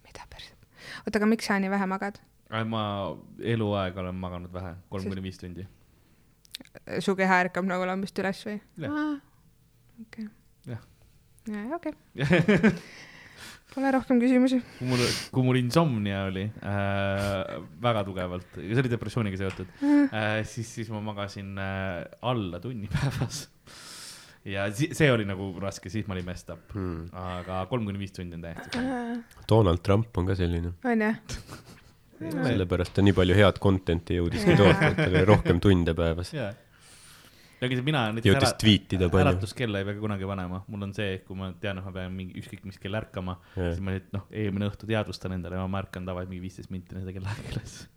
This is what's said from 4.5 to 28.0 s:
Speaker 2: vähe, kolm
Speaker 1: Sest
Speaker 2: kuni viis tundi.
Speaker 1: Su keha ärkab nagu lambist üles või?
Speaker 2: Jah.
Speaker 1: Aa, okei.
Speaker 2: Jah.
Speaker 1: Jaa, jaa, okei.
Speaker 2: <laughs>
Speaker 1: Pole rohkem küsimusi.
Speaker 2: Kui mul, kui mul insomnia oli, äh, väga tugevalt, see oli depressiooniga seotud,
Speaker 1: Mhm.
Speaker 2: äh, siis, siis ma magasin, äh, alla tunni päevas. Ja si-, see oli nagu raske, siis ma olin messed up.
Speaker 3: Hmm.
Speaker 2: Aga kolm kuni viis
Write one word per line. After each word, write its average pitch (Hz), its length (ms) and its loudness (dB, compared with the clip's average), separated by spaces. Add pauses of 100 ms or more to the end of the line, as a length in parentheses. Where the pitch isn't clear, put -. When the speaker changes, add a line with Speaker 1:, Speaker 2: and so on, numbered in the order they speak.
Speaker 2:
vähe, 90 220 -8 (140)
kolm 98 140 -6
Speaker 1:
Sest 98 120 -6
Speaker 2:
kuni 95 80 -8
viis 92 160 -8
tundi. 90 280 -12 (1300)
Speaker 1:
Su 196 160 0
keha 185 280 4
ärkab 180 200 -2
nagu 185 220 0
lambist 190 320 -4
üles 190 260 -4
või? 208 140 -8 (180)
Speaker 2:
Jah. 175 160 -6
Speaker 1:
Aa, 302 220 -2 (880)
okei. 220 240 -12 (400)
Speaker 2:
Jah. 117 160 -10 (640)
Speaker 1:
Jaa, 208 180 -8
jaa, 294 120 -6
okei. 311 160 -6 (220)
Speaker 2:
<laughs> 175 580 6 (1000)
Speaker 1:
Pole 269 200 -2
rohkem 254 300 2
küsimusi. 254 380 4 (180)
Speaker 2:
Kui 127 100 -8
mul, 127 140 2 (300)
kui 131 160 4
mul 127 100 6
insomnia 117 680 2
oli, 95 180 -2
äh, 98 1080 -2 (260)
väga 110 260 2
tugevalt, 92 480 -6
see 95 240 -4
oli 127 160 2
depressiooniga 104 480 -2
seotud, 95 300 -6 (100)
Speaker 1:
Mhm. 285 320 4
Speaker 2:
äh, 107 320 0
siis, 113 300 -10
siis 113 180 -10
ma 107 80 -6
magasin, 101 560 -8
äh, 95 480 -4 (160)
alla 104 400 -2
tunni 110 280 -8
päevas. - 580 -4 (1000)
Ja 98 260 -4
si-, 131 220 -2
see 147 180 4
oli 110 140 4
nagu 98 220 -4 (120)
raske, 95 300 -8
siis 104 180 -4
ma 101 80 -4
olin 90 120 -4
messed 87 260 -10
up. 82 220 -14
Speaker 3:
Hmm. 87 380 -4
Speaker 2:
Aga 90 540 -6
kolm 117 200 -4
kuni 98 120 -4
viis 98 140 -8